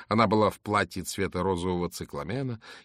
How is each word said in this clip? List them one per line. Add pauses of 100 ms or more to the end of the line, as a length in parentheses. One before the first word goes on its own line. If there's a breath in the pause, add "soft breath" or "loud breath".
Она
была
в
платье
цвета
розового
цикламена (240 loud breath)